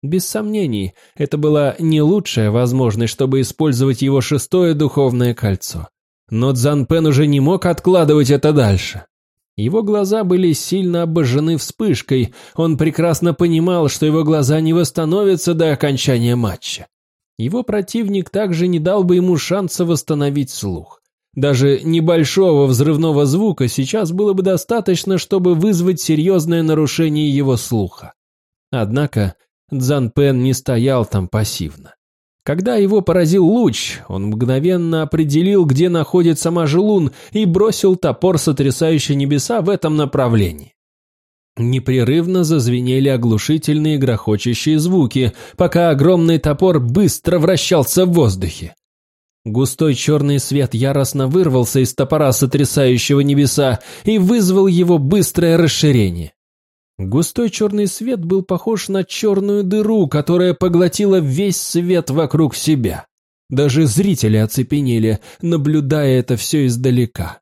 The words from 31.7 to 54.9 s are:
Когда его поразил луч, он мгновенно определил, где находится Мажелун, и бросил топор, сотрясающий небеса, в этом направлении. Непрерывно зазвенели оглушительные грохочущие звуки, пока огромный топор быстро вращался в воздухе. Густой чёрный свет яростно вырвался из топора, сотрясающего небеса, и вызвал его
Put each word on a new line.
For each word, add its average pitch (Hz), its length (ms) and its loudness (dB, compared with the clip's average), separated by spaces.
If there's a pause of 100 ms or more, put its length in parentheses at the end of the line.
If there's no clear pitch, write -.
Когда 190 300 -2
его 202 260 2
поразил 175 460 2
луч, 202 600 0
он 95 160 -6
мгновенно 156 760 0
определил, 160 640 2
где 147 240 2
находится 165 600 0
Мажелун, 170 600 0 (200)
и 214 140 0
бросил 190 500 2
топор, 170 420 0
сотрясающий 147 800 0
небеса, 143 460 -2
в 170 80 -2
этом 165 260 -2
направлении. 113 760 0 (840)
Непрерывно 131 880 0
зазвенели 127 640 0
оглушительные 147 880 0
грохочущие 120 800 -2
звуки, 147 560 0 (220)
пока 170 360 2
огромный 165 460 2
топор 156 420 0
быстро 165 600 0
вращался 175 640 2
в 180 60 0
воздухе. 92 640 -2 (720)
Густой 131 480 0
чёрный 143 460 0
свет 139 340 -2
яростно 135 540 -2
вырвался 135 540 2
из 123 120 0
топора, 143 380 0
сотрясающего 139 880 0
небеса, 139 600 0 (240)
и 220 140 2
вызвал 190 500 2
его 175 300 4